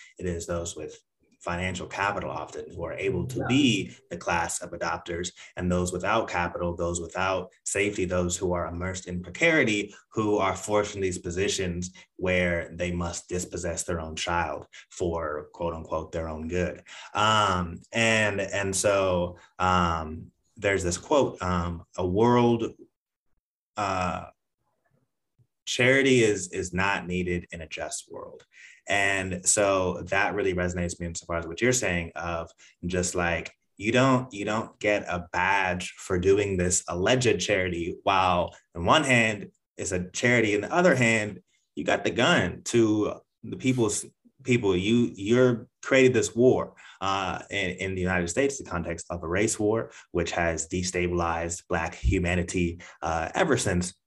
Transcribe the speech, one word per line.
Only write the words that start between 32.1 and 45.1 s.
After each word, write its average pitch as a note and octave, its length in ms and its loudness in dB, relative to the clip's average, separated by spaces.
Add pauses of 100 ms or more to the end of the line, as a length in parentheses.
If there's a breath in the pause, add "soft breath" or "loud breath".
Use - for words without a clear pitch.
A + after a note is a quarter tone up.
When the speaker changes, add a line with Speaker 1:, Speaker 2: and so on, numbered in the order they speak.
Speaker 1:
of E2 340 -6 (360 soft breath)
just F2+ 280 -2
like, E2+ 380 -2 (240)
you G#2 160 -2
don't, B2+ 400 4
you G2+ 140 -6
don't G#2+ 340 -4
get G#2 260 2
a E2+ 240 -4
badge F#2 680 0
for F#2 200 -2
doing G2 380 4
this F2+ 320 0
alleged G#2 500 2
charity, F#2 640 -2
while F#2 540 2 (180 loud breath)
on E2 120 -4
one D3 180 6
hand, A2+ 460 2 (260)
it's F#2+ 160 -6
a F2+ 180 -2
charity, A#2 440 2
in G2+ 80 2
the G#2 120 -4
other F3 220 6
hand, A2+ 440 2 (360)
you - 80 -4
got - 180 0
the - 80 0
gun A2 540 2
to G#2+ 560 2 (240)
the A2 120 -10
people's A#2+ 500 0 (360)
people. G#2+ 320 2
You, G#2 400 2